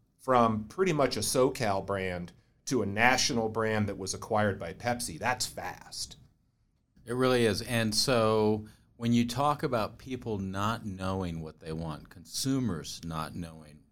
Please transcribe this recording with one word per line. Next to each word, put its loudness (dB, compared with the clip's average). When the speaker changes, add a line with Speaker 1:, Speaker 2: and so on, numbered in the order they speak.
Speaker 1:
from 4
pretty 0
much 2
a -2
SoCal 2
brand -4
to 0
a 0
national 4
brand 0
that -6
was -6
acquired 0
by -8
Pepsi, -4
that's -2
fast. -12
Speaker 2:
It -4
really 4
is. 0
And 0
so 4
when 0
you 6
talk 0
about -2
people -6
not -2
knowing -4
what -14
they -8
want, -8
consumers -4
not -6
knowing -14